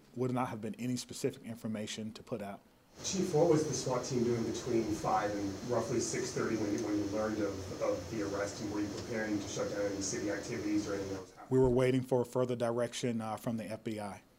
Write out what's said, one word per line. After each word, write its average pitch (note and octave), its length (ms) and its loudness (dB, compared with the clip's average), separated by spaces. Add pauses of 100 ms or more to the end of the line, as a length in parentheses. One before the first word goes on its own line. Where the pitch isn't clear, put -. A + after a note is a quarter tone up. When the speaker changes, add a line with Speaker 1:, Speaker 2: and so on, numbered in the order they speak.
(160)
Speaker 1:
would B2 160 2
not B2 160 2
have A#2 140 -6
been G#2 180 -4
any B2 160 0
specific - 500 -4
information G#2+ 680 -6
to - 100 -16
put A2 180 -6
out. G2+ 200 -8 (420)
Speaker 2:
Chief, F#3 300 0
what E3 160 8
was D3+ 160 6
the C3 80 -2
swat B2 320 0
team A#2+ 180 0
doing A#2 200 2
between A2+ 400 0
five G#2 480 2
and G2+ 220 -2 (160)
roughly A#2 300 0
six - 320 -2
thirty A2+ 240 0
when G#2 160 0
you, - 140 2
when G#2 120 2
you G2+ 80 2 (120)
learned G#2+ 220 0
of, F#2+ 420 -2
of G2+ 300 0
the A2 120 -2
arrest, G2 380 -2
and G2+ 100 -2
were G#2 80 -2
you G#2 80 0
preparing G#2+ 500 -2
to G2 120 -4
shut G2+ 260 -2
down G2+ 160 0
any G2 100 -4
city G#2 300 -2
activities G#2 560 0
or G#2 60 -2
anything G2 240 -4
else - 140 -12
happening? - 40 -20 (140)
Speaker 1:
We C3 80 6
were C3 120 8
waiting B2+ 320 6
for B2 240 2
further B2 320 0
direction, A#2 640 0
uh, G#2+ 160 -4
from A#2 180 -2
the G#2 160 -6
F A2 140 -6
B G#2+ 160 -2
I. G2 200 -8 (180)